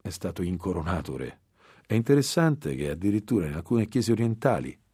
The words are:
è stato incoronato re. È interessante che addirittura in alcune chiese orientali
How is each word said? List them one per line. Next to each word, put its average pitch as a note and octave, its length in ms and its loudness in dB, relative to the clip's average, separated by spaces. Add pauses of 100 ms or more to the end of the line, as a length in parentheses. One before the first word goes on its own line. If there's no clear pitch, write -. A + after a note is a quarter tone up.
è - 80 -10
stato F#2+ 340 -6
incoronato E2+ 720 -4
re. B1+ 240 -10 (460)
È A2 80 -2
interessante C#3 800 2
che C#2+ 160 -2
addirittura G2+ 560 0
in D2 80 -4
alcune G#2 320 0
chiese A2+ 240 0
orientali A2+ 640 0 (180)